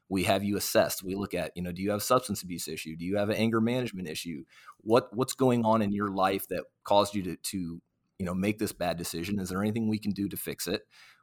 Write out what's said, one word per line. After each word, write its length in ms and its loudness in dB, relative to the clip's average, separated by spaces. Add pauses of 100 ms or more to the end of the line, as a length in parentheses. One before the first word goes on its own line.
We 140 2
have 220 2
you 120 2
assessed. 460 2
We 140 -4
look 180 -6
at, 220 -2
you 60 -6
know, 100 -4
do 100 -6
you 80 0
have 80 0
a 60 -4
substance 400 0
abuse 240 -8
issue? 260 -8
Do 100 -8
you 120 -2
have 140 0
an 40 2
anger 260 2
management 460 -2
issue? 380 -8 (340)
What, 340 4
what's 200 -2
going 320 4
on 180 4
in 80 2
your 200 0
life 400 2
that 120 -4 (220)
caused 320 4
you 80 -2
to, 120 -4
to, 460 -6 (380)
you 40 -4
know, 80 -2
make 280 0
this 100 0
bad 260 -2
decision? 440 -4
Is 80 -4
there 140 -2
anything 260 0
we 100 2
can 140 -4
do 160 -2
to 80 -10
fix 320 -8
it? 140 -2 (400)